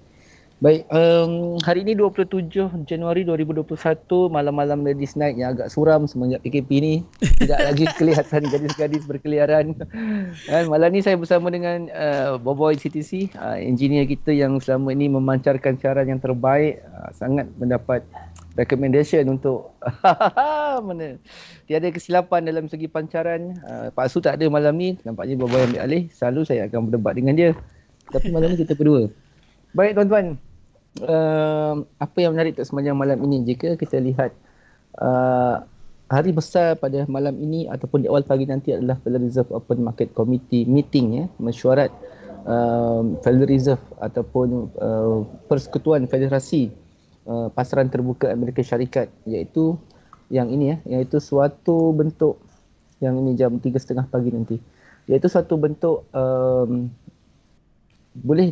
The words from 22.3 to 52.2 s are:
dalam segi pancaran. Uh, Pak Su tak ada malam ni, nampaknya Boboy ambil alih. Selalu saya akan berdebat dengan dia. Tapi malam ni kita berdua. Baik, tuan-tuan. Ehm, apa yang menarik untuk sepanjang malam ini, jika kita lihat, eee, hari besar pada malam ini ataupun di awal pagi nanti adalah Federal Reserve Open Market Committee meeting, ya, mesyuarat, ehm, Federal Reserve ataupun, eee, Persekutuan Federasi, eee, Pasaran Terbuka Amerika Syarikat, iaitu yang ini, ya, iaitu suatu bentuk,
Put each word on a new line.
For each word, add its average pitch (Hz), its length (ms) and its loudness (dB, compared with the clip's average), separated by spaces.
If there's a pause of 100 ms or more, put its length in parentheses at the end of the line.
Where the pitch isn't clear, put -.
dalam 160 240 -4
segi 156 160 -8
pancaran. 170 800 -6
Uh, 117 240 -10
Pak 135 160 0
Su 165 160 -2
tak 147 160 2
ada 160 80 2
malam 147 320 2
ni, 180 240 -2
nampaknya 113 320 -6
Boboy 127 320 2
ambil 120 160 -2
alih. 165 320 0
Selalu 127 320 -2
saya 117 240 0
akan 117 160 -2
berdebat 110 320 -2
dengan 135 160 2
dia. 165 160 6 (640)
Tapi 175 160 2
malam 165 240 2
ni 165 80 0
kita 160 80 -2
berdua. 143 400 4 (640)
Baik, 202 240 4
tuan-tuan. 196 400 2 (640)
Ehm, 156 800 0 (160)
apa - 240 -6
yang 165 80 4
menarik 160 240 0
untuk 151 160 -4
sepanjang 139 240 0
malam 139 320 0
ini, 135 160 0
jika 127 320 -2
kita 151 240 -2
lihat, 131 320 -2 (640)
eee, 127 600 2 (520)
hari 151 240 2
besar 160 480 0
pada 139 320 -2
malam 139 240 -2
ini 160 320 -4
ataupun 135 320 -2
di - 80 0
awal 143 160 2
pagi 135 240 0
nanti 135 240 -4
adalah 127 320 -2
Federal 123 240 0
Reserve 123 240 0
Open 120 320 -2
Market 113 320 -4
Committee 123 480 0
meeting, 135 480 2
ya, 143 140 -4 (180)
mesyuarat, 127 480 2 (560)
ehm, 117 720 0
Federal 127 320 4
Reserve 135 320 2 (160)
ataupun, 120 800 -2
eee, 110 380 0 (340)
Persekutuan 143 560 0
Federasi, 135 640 0 (560)
eee, 117 240 -4
Pasaran 131 400 -2
Terbuka 123 400 -2
Amerika 123 320 -2
Syarikat, 123 480 -2 (160)
iaitu 160 480 -2 (560)
yang 123 240 0
ini, 143 160 2
ya, 165 60 -4 (100)
iaitu 131 320 -2
suatu 151 720 2
bentuk, 156 480 0 (640)